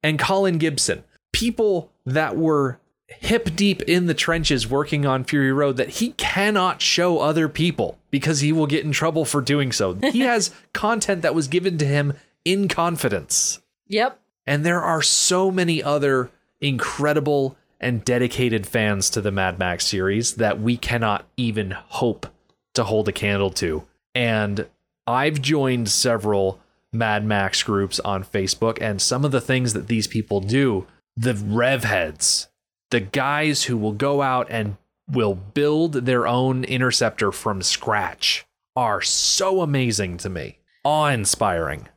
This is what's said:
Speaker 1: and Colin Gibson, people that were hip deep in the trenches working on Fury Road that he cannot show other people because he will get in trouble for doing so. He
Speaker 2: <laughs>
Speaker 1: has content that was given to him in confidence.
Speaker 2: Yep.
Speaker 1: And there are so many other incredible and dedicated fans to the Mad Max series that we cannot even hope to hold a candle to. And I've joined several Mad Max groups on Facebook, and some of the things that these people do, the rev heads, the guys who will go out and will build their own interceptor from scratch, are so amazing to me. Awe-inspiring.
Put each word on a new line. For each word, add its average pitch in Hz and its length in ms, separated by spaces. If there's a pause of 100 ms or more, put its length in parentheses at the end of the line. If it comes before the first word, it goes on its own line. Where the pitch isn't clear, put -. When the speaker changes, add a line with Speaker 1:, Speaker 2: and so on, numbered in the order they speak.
Speaker 1:
and 151 160
Colin 190 380
Gibson, 147 480 (260)
people 220 580 (160)
that 131 300
were 147 440 (280)
hip 226 480
deep 190 280
in 175 240
the 165 60
trenches 151 560
working 143 360
on 131 180
Fury 135 300
Road 139 240
that 135 120
he 233 240
cannot 196 680
show 170 380
other 156 280
people 156 500 (140)
because 143 300
he 147 100
will 160 160
get 147 160
in 151 80
trouble 156 320
for 147 160
doing 135 320
so. 95 220
He 107 260
Speaker 2:
<laughs> - 20
Speaker 1:
has 240 300 (220)
content 208 480
that 151 140
was 151 120
given 180 300
to 151 80
him 143 280 (300)
in 196 240
confidence. 151 920 (260)
Speaker 2:
Yep. 214 320 (260)
Speaker 1:
And 147 200
there 175 160
are 160 200
so - 480
many 170 320
other 139 480 (300)
incredible 143 960 (240)
and 120 240
dedicated 120 640
fans 107 460
to 110 100
the 101 100
Mad 92 280
Max 90 260
series 101 500
that 110 240
we 117 180
cannot 113 480 (120)
even 107 340
hope - 540 (480)
to 120 120
hold 107 240
a - 20
candle 98 400
to. 80 320 (320)
And 107 520 (380)
I've 139 360
joined 131 480
several 101 680 (340)
Mad 107 320
Max 101 380
groups 98 360
on 95 240
Facebook, 110 580
and 107 200
some 131 240
of 143 60
the 131 100
things 127 320
that 107 140
these 113 200
people 104 320
do, 110 480 (300)
the 120 160
rev 110 500
heads, 87 640 (440)
the - 100
guys 143 600
who 123 140
will 107 140
go 139 300
out 127 280
and 107 280 (300)
will 113 280
build 147 580
their 123 340
own 127 360
interceptor 123 680
from 98 300
scratch, - 840 (300)
are 107 260
so - 600
amazing 113 560
to 95 120
me. 80 300 (260)
Awe-inspiring. 104 1120